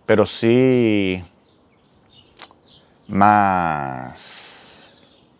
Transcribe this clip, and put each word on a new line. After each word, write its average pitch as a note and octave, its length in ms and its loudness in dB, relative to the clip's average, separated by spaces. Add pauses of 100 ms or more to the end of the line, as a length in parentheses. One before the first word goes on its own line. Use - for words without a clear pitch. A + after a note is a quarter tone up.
pero G#2 220 2
sí A2+ 960 0 (1800)
más, F2 1900 -2 (420)